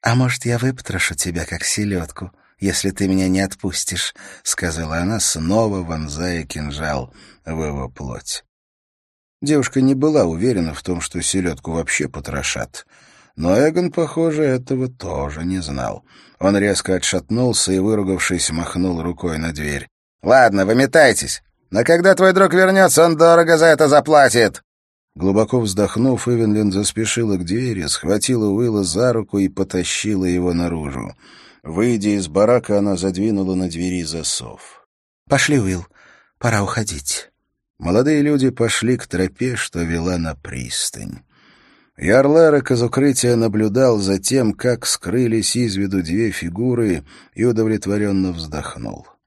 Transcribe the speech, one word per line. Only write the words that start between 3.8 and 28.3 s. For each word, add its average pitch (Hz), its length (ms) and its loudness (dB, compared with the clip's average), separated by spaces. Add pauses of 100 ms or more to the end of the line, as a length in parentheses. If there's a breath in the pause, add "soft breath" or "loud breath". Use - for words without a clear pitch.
сказала 80 540 -6
она, 101 200 -2
снова 95 640 0
вонзая 80 640 -6
кинжал 73 680 -8 (320 loud breath)
в 80 200 -8
его 71 240 -8
плоть. - 560 -12 (1000)
Девушка 143 380 0
не 135 160 4
была 147 280 2
уверена 85 480 -2
в - 100 -14
том, 87 180 -6
что - 200 -8
селёдку 85 520 -4
вообще 80 360 -4
потрошат. - 760 -8 (500 soft breath)
Но 87 180 0 (140)
Эгон, 175 240 0
похоже, 160 520 0
этого 127 440 -2
тоже 78 560 -8
не 92 160 -2
знал. 64 440 -8 (340 soft breath)
Он 98 180 2
резко 98 380 0
отшатнулся 110 760 -2
и, 95 60 2
выругавшись, 95 720 -2
махнул 85 520 -4
рукой 85 360 -6
на 80 140 -6
дверь. 73 360 -8 (340)
«Ладно, 107 420 6
выметайтесь. 127 760 4 (280)
Но 110 140 0
когда 175 300 6
твой 185 180 4
друг 190 220 4
вернётся, 185 500 6
он 165 120 2
дорого 170 420 6
за 160 80 6
это 156 220 6
заплатит!» 135 760 6 (520)
Глубоко 107 460 2
вздохнув, 110 680 0
Ивенлин 107 440 2
заспешила 104 640 -2
к 90 80 -4
двери, 101 420 -4
схватила 104 640 0